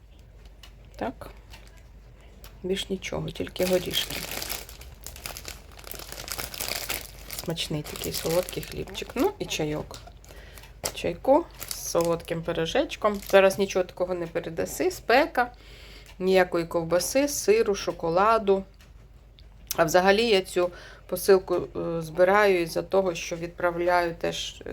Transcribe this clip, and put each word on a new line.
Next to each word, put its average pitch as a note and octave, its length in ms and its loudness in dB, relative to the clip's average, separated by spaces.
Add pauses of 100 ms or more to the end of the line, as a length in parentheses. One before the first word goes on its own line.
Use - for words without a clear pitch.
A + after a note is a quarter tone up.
(960)
Так. - 340 -10 (1300)
Більш F#3+ 260 -4
нічого, D#3+ 400 -6
тільки - 360 -4
горішки. - 560 0 (3250)
Смачний E3 380 -6
такий D#3+ 320 -8
солодкий E3 500 -2
хлібчик. - 520 -10
Ну E4 240 2
і F3 60 -6
чайок. D#3 520 -4 (960)
Чайку C4 520 2 (240)
з - 200 -8
солодким E3 540 0
пирожечком. G3 760 0 (100)
Зараз F#3+ 300 8
нічого F#3+ 260 0
такого F#3 280 -4
не E3+ 140 -4
передаси, E3 640 -4
спека, C4 600 2 (680)
ніякої F#3 460 4
ковбаси, F3 640 0
сиру, G#3+ 480 2
шоколаду. F#3+ 880 2 (1120)
А E3 80 4
взагалі F#3 420 6
я G3+ 160 4
цю F3+ 300 0 (360)
посилку, F#3 480 4
е, E3+ 460 -4
збираю F3+ 600 4
із-за E3 200 -2
того, F#3 340 0
що E3+ 200 -8
відправляю F3 800 0
теж - 580 -6